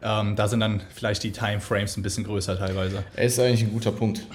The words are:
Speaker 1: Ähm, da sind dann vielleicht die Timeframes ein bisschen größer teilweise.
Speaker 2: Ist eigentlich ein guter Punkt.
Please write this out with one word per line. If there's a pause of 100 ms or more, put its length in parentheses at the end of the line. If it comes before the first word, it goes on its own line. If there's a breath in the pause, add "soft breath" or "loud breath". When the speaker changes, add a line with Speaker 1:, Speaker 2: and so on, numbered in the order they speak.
Speaker 1:
Ähm,
da
sind
dann (120)
vielleicht
die
Timeframes
ein
bisschen
größer
teilweise. (140)
Speaker 2:
Ist
eigentlich
ein
guter
Punkt. (140)